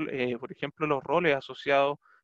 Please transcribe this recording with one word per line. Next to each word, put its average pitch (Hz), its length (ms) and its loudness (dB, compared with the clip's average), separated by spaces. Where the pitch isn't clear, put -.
eh, 123 300 -2
por 123 120 -10
ejemplo, 147 360 -6
los 139 160 0
roles 160 320 2
asociados, 139 640 0